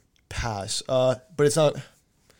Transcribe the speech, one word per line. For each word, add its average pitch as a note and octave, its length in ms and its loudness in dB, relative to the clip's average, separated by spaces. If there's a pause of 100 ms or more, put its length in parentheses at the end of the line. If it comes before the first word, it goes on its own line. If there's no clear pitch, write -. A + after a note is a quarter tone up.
(300)
pass. G#2+ 580 -6
Uh, B2+ 280 2 (200)
but D3 100 4
it's C#3+ 100 2
not. D3+ 200 2 (640)